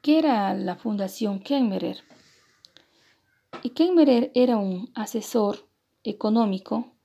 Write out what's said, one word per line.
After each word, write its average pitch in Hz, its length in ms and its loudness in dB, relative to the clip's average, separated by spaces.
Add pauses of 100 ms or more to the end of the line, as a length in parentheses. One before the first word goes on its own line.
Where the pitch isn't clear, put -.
¿Qué 302 180 2
era 220 340 0
la 190 220 -6
Fundación 202 640 -6
Kemmerer? 196 580 -2 (1700)
Y 240 80 -6
Kemmerer 294 640 4
era 247 220 4
un 190 360 -4
asesor 214 760 -4 (360)
económico 214 880 -2 (120)